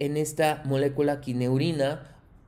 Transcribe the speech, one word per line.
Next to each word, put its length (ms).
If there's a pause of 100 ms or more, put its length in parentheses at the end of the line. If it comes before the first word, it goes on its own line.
en 160
esta 480
molécula 560
quineurina, 960 (300)